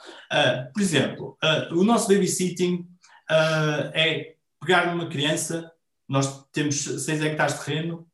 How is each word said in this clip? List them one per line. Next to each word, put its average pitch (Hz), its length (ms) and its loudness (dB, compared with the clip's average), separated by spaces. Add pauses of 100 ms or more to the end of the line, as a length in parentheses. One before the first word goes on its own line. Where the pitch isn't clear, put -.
(300)
Ah, 139 420 2
por 208 100 0
exemplo, - 600 0
ah, 151 300 0
o 170 100 2
nosso 220 240 4
babysitting, 180 800 2 (440)
ah, 156 640 2
é 160 400 -2 (260)
pegar 175 340 2
numa 165 140 -4
criança, 165 640 -4 (340)
nós 135 460 -2
temos 147 320 -2
seis 151 380 -4
hectares 147 360 0
de - 60 -12
terreno, 165 500 -6